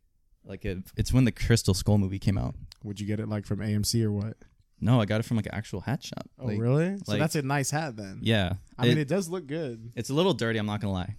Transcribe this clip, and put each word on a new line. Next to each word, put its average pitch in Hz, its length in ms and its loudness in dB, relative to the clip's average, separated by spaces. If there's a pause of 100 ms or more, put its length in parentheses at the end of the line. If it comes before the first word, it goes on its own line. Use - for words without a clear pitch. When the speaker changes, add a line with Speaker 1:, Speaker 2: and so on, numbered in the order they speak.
(460)
Speaker 1:
like 98 180 -12
a, 95 180 -4 (140)
it's - 160 0
when 127 140 6
the 110 80 4
Crystal - 400 4
Skull 104 240 4
movie 98 220 0
came 101 180 0
out. - 180 -4 (300)
Speaker 2:
Would 101 160 -8
you 101 40 -6
get 104 140 -4
it, 107 80 -8
like, 107 180 -4
from 101 160 -4
A 104 40 -4
M 104 180 0
C 113 220 0
or 104 80 0
what? 104 240 -4 (420)
Speaker 1:
No, 120 220 4
I 104 40 2
got 107 140 0
it 113 40 -2
from, - 120 -2
like, 107 120 0
an - 60 -8
actual - 280 -6
hat 117 220 -4
shop. - 260 -14 (100)
Speaker 2:
Oh, 131 60 -8
Speaker 1:
Like, 104 160 -2
Speaker 2:
really? 156 380 2
So - 120 -8
Speaker 1:
like - 80 2
Speaker 2:
that's 156 160 0
a 156 60 2
nice 135 280 0
hat 143 280 -4
then. 98 240 -10
Speaker 1:
Yeah. 101 320 2 (240)
Speaker 2:
I 123 60 0
mean, - 100 8
Speaker 1:
It 151 60 6
Speaker 2:
it 147 100 0
does 180 180 0
look 175 180 -6
good. 127 500 -8
Speaker 1:
It's 117 140 -6
a 135 40 -2
little 170 200 4
dirty, 113 240 0
I'm 107 100 -2
not 104 120 -4
gonna 98 140 -2
lie, 92 260 -4